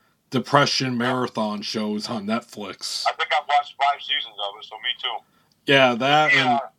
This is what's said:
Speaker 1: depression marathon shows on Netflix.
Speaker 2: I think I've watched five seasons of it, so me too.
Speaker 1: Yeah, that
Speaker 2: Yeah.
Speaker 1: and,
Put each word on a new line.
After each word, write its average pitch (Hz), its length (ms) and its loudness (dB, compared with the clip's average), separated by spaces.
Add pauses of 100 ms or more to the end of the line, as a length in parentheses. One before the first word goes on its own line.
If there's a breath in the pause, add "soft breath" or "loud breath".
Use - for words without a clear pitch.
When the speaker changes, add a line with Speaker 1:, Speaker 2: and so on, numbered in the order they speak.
(300)
Speaker 1:
depression 131 680 0
marathon 117 640 -2
shows 107 480 -4
on 110 180 -6
Netflix. - 800 -6
Speaker 2:
I - 60 0
think - 200 -6
I've 151 140 0
watched 143 340 0
five 143 200 0
seasons 143 360 -6
of 101 220 -8
it, 104 60 -20
so 107 140 -18
me 123 100 -8 (120)
too. 120 160 -6 (480)
Speaker 1:
Yeah, 131 300 6
that 147 380 4
Speaker 2:
Yeah. 135 80 4
Speaker 1:
and, 139 180 2 (200)